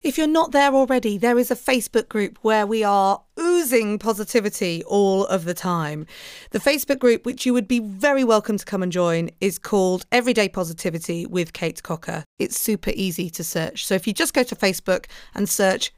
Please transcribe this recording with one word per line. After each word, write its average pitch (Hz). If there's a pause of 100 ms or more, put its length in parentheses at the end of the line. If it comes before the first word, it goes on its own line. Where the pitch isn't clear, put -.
If 294
you're 311
not 320
there 277
already, 254
there 240
is 247
a 247
Facebook 240
group -
where 214
we 220
are 202 (180)
oozing 262
positivity 202
all 196
of 185
the 175
time. 156 (460)
The -
Facebook 277
group, 240
which 254
you 254
would 240
be 240
very 254
welcome 214
to -
come 190
and 180
join, 170 (140)
is 190
called 185
Everyday 233
Positivity 170
with 175
Kate -
Cocker. 165 (140)
It's -
super -
easy 185
to 165
search. -
So 196
if 190
you 214
just -
go 254
to 247
Facebook 185 (300)
and 202
search 196